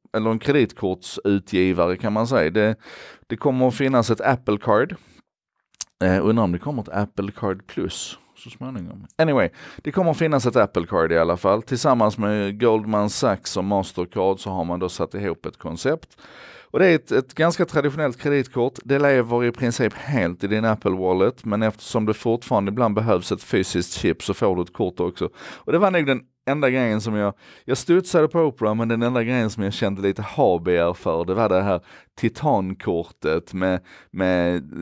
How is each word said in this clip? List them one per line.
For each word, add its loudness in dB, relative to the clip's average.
eller 0
en 0
kreditkortsutgivare 0
kan -2
man 0
säga. 2
Det, 2
det -8
kommer 2
att 0
finnas 2
ett 0
Apple 0
Card. 2
Eh, 2
undrar 2
om 0
det -4
kommer -8
ett -16
Apple -4
Card -6
Plus, -8
så -20
småningom. -14
Anyway, 2
det -8
kommer 0
att -4
finnas 0
ett 0
Apple 2
Card 0
i 4
alla 2
fall. 2
Tillsammans 0
med -2
Goldman 2
Sachs -2
och -2
Mastercard -2
så -10
har -4
man -4
då -2
satt -6
ihop -6
ett -10
koncept. -6
Och -2
det 6
är 6
ett, -4
ett 0
ganska 2
traditionellt -2
kreditkort. 0
Det 2
lever 4
i 2
princip 0
helt -2
i -2
din 0
Apple 0
Wallet, 0
men 0
eftersom -2
det 2
fortfarande 0
ibland 0
behövs 0
ett -2
fysiskt -2
chip -2
så -4
får 2
du 0
ett -8
kort -4
också. -4
Och -10
det 4
var 2
nog 0
den 0
enda 0
grejen 0
som -4
jag, -2
jag -2
studsade 2
på -2
Oprah, 0
men 0
den 0
enda 0
grejen 0
som -6
jag -2
kände -2
lite 0
habegär 2
för, -2
det -2
var 2
det 4
här 0
titankortet -2
med, -2
med, 0